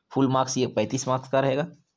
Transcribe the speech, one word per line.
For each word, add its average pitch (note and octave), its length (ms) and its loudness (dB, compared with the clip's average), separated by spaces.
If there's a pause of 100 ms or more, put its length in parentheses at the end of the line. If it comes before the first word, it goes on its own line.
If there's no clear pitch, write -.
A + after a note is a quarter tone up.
(140)
फुल C3+ 160 4
मार्क्स C3 280 0
ये B2 120 2
पैंतीस A2+ 380 -2
मार्क्स B2+ 220 -2
का C3+ 100 2
रहेगा, C#3 280 0 (300)